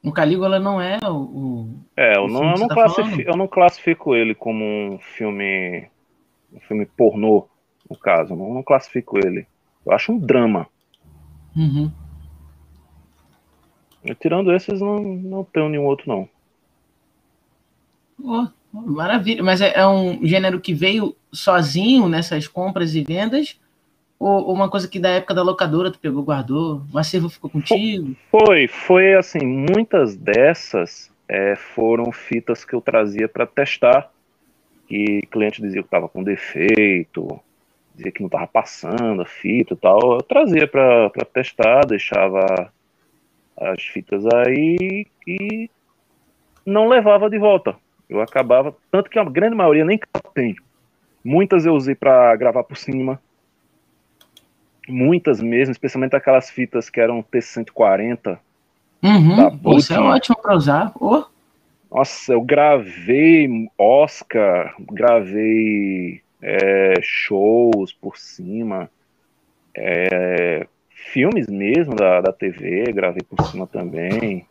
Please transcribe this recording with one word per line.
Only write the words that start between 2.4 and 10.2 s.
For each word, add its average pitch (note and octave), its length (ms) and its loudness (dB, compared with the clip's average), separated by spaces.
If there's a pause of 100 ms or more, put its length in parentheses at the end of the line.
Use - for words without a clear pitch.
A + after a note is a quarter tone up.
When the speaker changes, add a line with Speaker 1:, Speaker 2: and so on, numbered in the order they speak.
Speaker 2:
eu F3+ 40 0
Speaker 1:
que F#3 40 -2
Speaker 2:
não A3+ 80 -2
Speaker 1:
você - 0 -
tá - 80 -4
Speaker 2:
classifi-, A3 340 2
Speaker 1:
falando? F3 180 -6
Speaker 2:
eu E3+ 100 -2
não F#3+ 100 -4
classifico E3+ 680 0
ele A2+ 200 0
como A2 300 -8
um G#2 340 -6
filme, G2 880 -6 (640)
um A#2+ 60 -20
filme G#2+ 260 -6
pornô, G#2+ 640 2 (420)
no - 80 -16
caso, E2+ 380 -2
não, F#2+ 180 -10
não B2+ 100 -8
classifico C3 540 -2
ele. F#2+ 280 -4 (400)
Eu F2+ 60 -2
acho G#2 200 -2
um A#3+ 60 -2
drama. A2+ 500 0 (880)